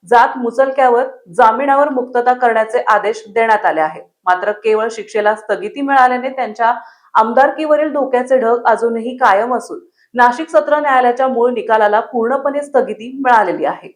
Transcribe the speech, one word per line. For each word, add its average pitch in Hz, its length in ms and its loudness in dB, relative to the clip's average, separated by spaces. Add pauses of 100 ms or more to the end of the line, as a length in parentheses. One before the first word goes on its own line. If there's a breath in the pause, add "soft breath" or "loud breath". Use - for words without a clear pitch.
(100)
जात 240 280 4
मुचलक्यावर 254 640 0 (320)
जामिनावर 277 520 2
मुक्तता 247 440 -2
करण्याचे 226 560 0
आदेश 214 340 0 (120)
देण्यात 220 320 2
आले 160 140 0
आहेत. 156 220 -4 (220)
मात्र 185 300 0
केवळ 220 360 -2
शिक्षेला 214 440 -2
स्थगिती 214 460 -6
मिळाल्याने 262 480 2
त्यांच्या 233 440 -2 (420 loud breath)
आमदारकीवरील 285 800 2
धोक्याचे 262 460 0
ढग 233 280 0
अजूनही 233 500 -2
कायम 240 400 2
असून - 220 -10 (360)
नाशिक 247 340 0
सत्र 302 320 2
न्यायालयाच्या 254 480 0
मूळ 240 220 0
निकालाला 214 520 0
पूर्णपणे 269 600 -4
स्थगिती 240 480 -4 (140)
मिळालेली 196 400 2
आहे. - 320 -6